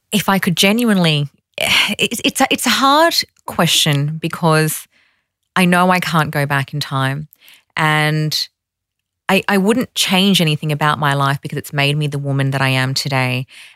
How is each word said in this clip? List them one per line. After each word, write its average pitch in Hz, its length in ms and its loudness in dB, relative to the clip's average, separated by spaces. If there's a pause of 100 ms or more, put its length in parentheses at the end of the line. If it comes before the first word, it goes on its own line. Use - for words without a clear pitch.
(120)
If 208 180 0
I 196 80 2
could 175 180 0
genuinely, 190 760 2 (280)
it's, - 680 -2
it's - 180 -2
a, 269 100 4
it's 277 160 -2
a - 20 2
hard 277 460 4 (320)
question 156 680 0
because 156 720 0 (680)
I 180 100 4
know 180 240 4
I 180 100 2
can't 156 300 0
go 147 160 -2
back 139 260 -4
in 147 80 -6
time. 139 480 -4 (480)
And 156 720 0 (840)
I, 196 140 2
I 202 100 0
wouldn't 220 380 0
change 190 460 2
anything 156 300 0
about 151 280 0
my 143 160 0
life 139 260 0
because 147 160 -8
it's - 160 -10
made 143 240 0
me 151 80 0
the 143 140 -4
woman 139 320 -2
that 135 100 -2
I 135 80 2
am 131 240 0
today. 131 540 -2 (280)